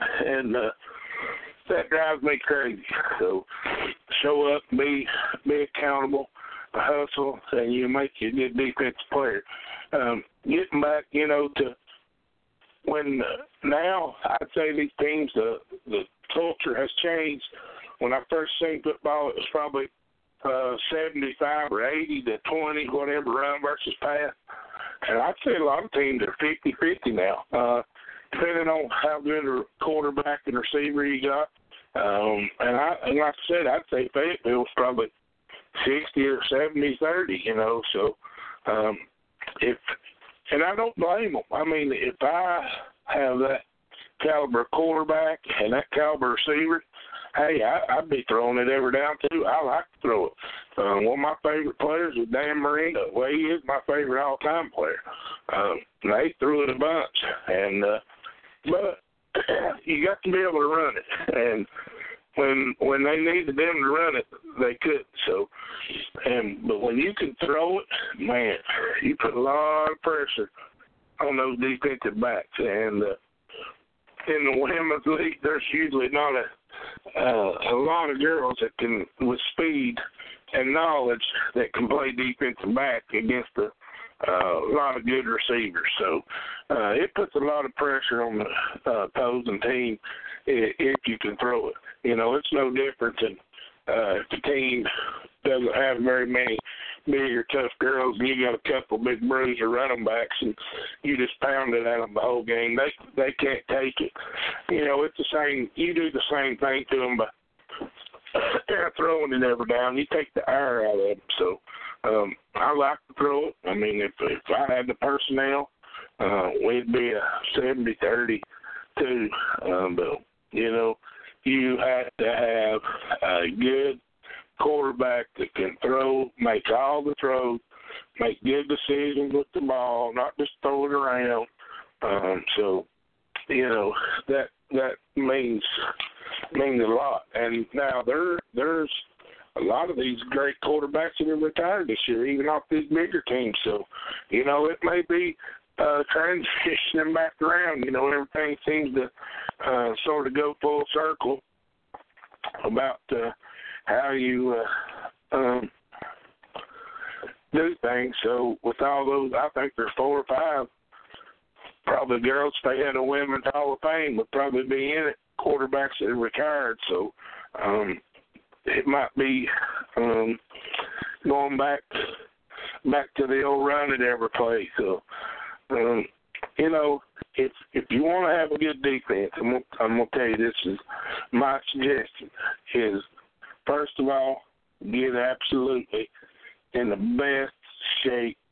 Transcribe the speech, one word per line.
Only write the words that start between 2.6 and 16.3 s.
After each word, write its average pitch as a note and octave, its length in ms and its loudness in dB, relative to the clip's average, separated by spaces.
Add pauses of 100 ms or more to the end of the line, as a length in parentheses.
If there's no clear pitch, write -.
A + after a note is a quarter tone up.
So F#2 260 0 (760)
show C#3+ 320 4
up, D3 80 -2 (140)
be, C#3 300 2 (400)
be C#3+ 280 2
accountable, C#3 560 0 (420)
hustle, C#3+ 680 0 (140)
and A#2+ 200 2
you B2 160 2
make C#3 300 0
you A2 100 -2
a A2+ 40 -2
good B2+ 240 0
defensive B2+ 420 0 (140)
player. D3 300 0 (500)
Um, A#2+ 320 0 (200)
getting D#3+ 360 0
back, D3 320 2
you D3+ 160 2
know, D3 200 2 (100)
to C3 180 0 (1080)
when, C#3+ 360 0
uh, F#2+ 200 -4 (200)
now E3 600 0
I'd - 320 -2
say D#3 200 0
these D3 140 0 (100)
teams, D3+ 340 0
the, A2+ 240 2 (280)
the - 160 -2 (320)